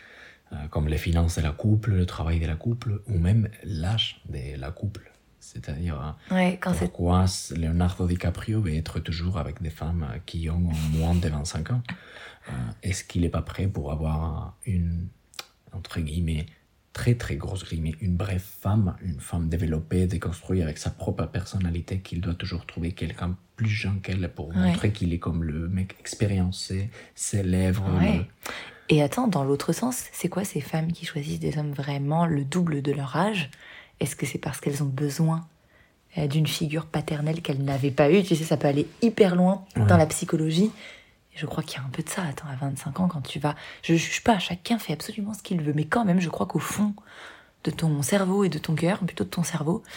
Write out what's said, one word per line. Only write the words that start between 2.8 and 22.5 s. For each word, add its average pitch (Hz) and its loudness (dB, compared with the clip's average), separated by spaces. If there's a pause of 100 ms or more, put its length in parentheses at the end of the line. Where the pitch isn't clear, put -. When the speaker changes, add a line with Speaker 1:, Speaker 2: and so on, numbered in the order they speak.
Speaker 1:
ou 104 0
même 98 4 (160)
l'âge 90 -2
de 69 -8
la 67 -6
couple. - -8 (300)
C'est-à-dire, 76 -6 (160)
euh, - 0
Speaker 2:
Ouais, 185 4
quand 180 0
c'est 87 2
Speaker 1:
pourquoi 90 4
s-, - -2
Leonardo 87 2
DiCaprio 90 0
veut 85 0
être 80 -2
toujours 85 -2
avec 76 -4
des 82 -4
femmes, 80 -2
euh, 57 -8
qui 82 -4
ont 87 2 (220)
moins 82 4
de 85 2
vingt-cinq 78 -2
ans ? 120 2 (640)
Euh, - -8 (300)
est-ce 92 -2
qu'il 87 0
est 85 2
pas 82 0
prêt 92 -2
pour 76 -4
avoir 78 -2 (100)
une, 87 0 (680)
entre 90 -8
guillemets, 80 0 (480)
très, - 2
très 80 -4
grosse 95 -6
guillemets, 80 -2
une 92 2
vraie 95 -2
femme, 98 0
une 87 -4
femme 85 -2
développée, 85 0
déconstruite, 87 -2
avec 78 -4
sa - -6
propre - -4
personnalité, 90 -2
qu'il 85 -6
doit 87 -2
toujours 90 -6